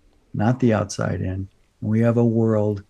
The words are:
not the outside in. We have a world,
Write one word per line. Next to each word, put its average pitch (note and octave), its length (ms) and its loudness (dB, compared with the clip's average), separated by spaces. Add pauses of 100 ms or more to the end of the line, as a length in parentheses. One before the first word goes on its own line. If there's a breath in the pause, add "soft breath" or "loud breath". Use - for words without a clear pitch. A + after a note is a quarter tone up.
(340)
not A#2+ 260 0
the A#2+ 140 4
outside G#2 480 -4
in. F#2+ 260 -6 (320)
We G#2+ 200 0
have A#2 180 2
a A#2+ 60 4
world, A2 640 0